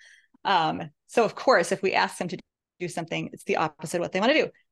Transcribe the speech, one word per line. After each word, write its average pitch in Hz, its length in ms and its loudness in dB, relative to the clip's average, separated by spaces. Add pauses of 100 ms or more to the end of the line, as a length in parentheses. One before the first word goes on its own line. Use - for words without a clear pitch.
(460)
Um, 165 440 0 (160)
so - 180 2
of 196 120 0
course, 208 360 4
if 190 120 0
we 190 100 0
ask 190 240 0
them 180 120 -6
to - 100 -10 (400)
do 180 80 -6
something, 165 460 -8
it's - 100 -18
the - 140 -2
opposite 156 400 -4
of 170 40 -2
what 170 100 -4
they 185 100 -2
wanna 247 120 4
do. 285 160 2 (220)